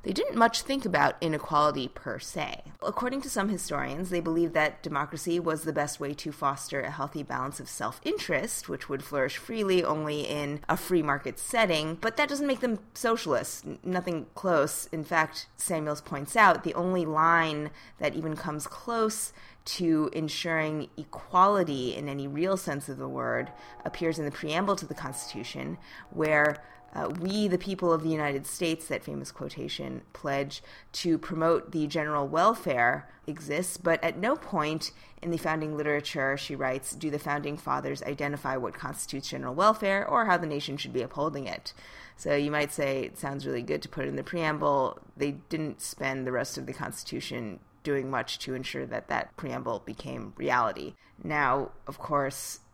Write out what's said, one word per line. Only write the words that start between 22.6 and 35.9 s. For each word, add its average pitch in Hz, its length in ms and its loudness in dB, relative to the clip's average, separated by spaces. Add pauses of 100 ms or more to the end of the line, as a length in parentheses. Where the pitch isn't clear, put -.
of 131 80 -6
the 135 100 -6
word 127 440 -2 (340)
appears 165 320 0
in 156 80 -2
the 143 60 -2
preamble 180 440 0
to 156 120 -8
the 156 80 -6
Constitution, 135 840 -8 (320)
where, 151 480 4 (380)
uh, 156 140 -2 (100)
"We, 202 280 2
the 180 120 4
people 180 340 2
of 160 80 4
the 160 80 0
United 147 380 0
States," 160 400 -2
that - 160 -2
famous 139 280 -8
quotation, - 720 -8 (100)
"pledge 139 520 -4 (300)
to 160 260 2
promote 165 520 2
the 156 140 0
general 151 420 0
welfare," 143 800 4 (200)
exists, 151 500 -4
but 165 260 4
at 165 140 0
no 226 180 2
point 156 560 -2 (300)
in 170 80 -4
the 170 80 0
founding 156 400 -2
literature, 147 580 0